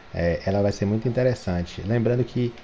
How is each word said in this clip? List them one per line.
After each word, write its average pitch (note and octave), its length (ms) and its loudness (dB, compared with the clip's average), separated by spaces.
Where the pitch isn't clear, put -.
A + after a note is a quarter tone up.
é, F2 320 0
ela G2 160 2
vai G2+ 100 2
ser G2+ 140 -2
muito A2 200 0
interessante. A#2+ 760 0
Lembrando A#2 420 2
que, B2 400 -2